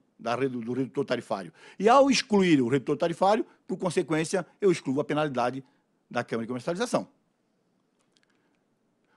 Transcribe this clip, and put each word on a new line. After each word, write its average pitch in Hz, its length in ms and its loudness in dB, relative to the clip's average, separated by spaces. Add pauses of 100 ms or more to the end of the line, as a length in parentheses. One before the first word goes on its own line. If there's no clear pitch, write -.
(180)
da 120 160 -4
redu-, 123 260 -4
do 117 120 -8
redutor 127 320 -4
tarifário. 107 480 -6 (260)
E 190 100 2
ao 277 220 6
excluir 185 500 4
o 117 80 0
redutor 139 280 0
tarifário, 190 500 0 (200)
por 185 120 -6
consequência, 165 680 -2 (160)
eu 196 120 4
excluo 139 280 -2
a 139 40 -2
penalidade 135 600 -2 (460)
da 120 140 -4
Câmara 113 220 -4
de - 20 -14
Comercialização. 170 600 -4 (2000)